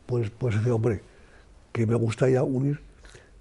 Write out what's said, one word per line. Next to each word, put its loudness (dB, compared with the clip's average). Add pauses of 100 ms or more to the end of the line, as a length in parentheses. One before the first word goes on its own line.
pues, -2
pues -4
ese 0
hombre, 0 (680)
que 0
me 2
gustaría 2
unir -2 (600)